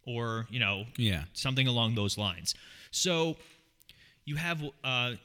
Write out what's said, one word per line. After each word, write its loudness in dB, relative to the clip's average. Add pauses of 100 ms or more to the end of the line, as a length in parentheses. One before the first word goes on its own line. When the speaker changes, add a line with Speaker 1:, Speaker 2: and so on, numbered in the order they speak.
Speaker 1:
or, -4
you -4
know, 0 (100)
Speaker 2:
Yeah. 2 (100)
Speaker 1:
something 2
along 4
those 0
lines. -2 (340)
So 2 (880)
you -2
have, -2 (200)
uh, 0 (120)